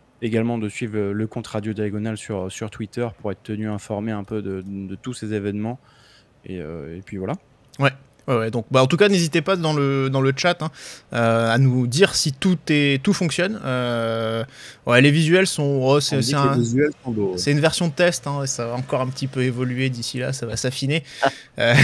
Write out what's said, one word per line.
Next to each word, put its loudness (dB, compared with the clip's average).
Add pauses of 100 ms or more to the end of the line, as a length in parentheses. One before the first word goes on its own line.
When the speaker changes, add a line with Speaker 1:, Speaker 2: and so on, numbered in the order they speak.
(220)
Speaker 1:
également 0
de -4
suivre -6 (140)
le -2
compte -8
Radio -4
Diagonale -4
sur, -6
sur -10
Twitter -6 (140)
pour -4
être -12
tenu -6
informé -6
un -6
peu -6
de, -8
de -10
tous -10
ces -8
événements. -4 (680)
Et, -10
euh, -12
et -14
puis -12
voilà. -4 (460)
Speaker 2:
Ouais. 2 (360)
Ouais, 2
ouais, -2
donc, -4
bah, 6
en 6
tout 2
cas, 6
n'hésitez 2
pas 0
dans 0
le, 0
dans 0
le 2
chat, 0
hein, -4 (420)
euh, 2
à 4
nous 4
dire 4
si -2
tout 0 (120)
est, 2
tout 2
fonctionne. -2
Euh, -2 (440)
ouais, 6
les 8
visuels 4
sont, 0
oh, 4
c'est, -2
Speaker 1:
On 2
dit 0
Speaker 2:
c'est -2
Speaker 1:
que 0
Speaker 2:
un, 4
Speaker 1:
les 2
visuels 2 (120)
sont -6
beaux, 0
ouais. -6
Speaker 2:
c'est 0
une 4
version 2
de -2
test, 0
hein, -4
et -4
ça -4
va -6
encore -2
un 0
petit -4
peu -2
évoluer 0
d'ici -6
là, -2
ça -8
va -6
s'affiner. -2 (180)
Speaker 3:
Ah. 0 (300)
Speaker 2:
Euh, 4